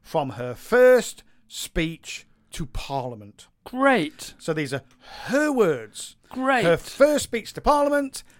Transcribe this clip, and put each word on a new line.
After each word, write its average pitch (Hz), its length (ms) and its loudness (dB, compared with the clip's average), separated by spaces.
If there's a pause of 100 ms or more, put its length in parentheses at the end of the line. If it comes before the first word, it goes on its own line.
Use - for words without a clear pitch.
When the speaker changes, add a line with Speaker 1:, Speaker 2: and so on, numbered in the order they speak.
Speaker 1:
from 143 300 -4
her 123 240 -8
first 247 680 4 (240)
speech - 800 -8 (260)
to - 140 -8
Parliament. 123 800 -10 (160)
Speaker 2:
Great. 247 760 0
Speaker 1:
So - 140 -6
these 151 200 -4
are 139 100 -6 (420)
her 294 280 0
words. 156 640 -2 (140)
Speaker 2:
Great. 254 340 0
Speaker 1:
Her 170 120 4
first - 480 2
speech - 300 -8
to 151 60 -12
Parliament, 285 640 0 (180)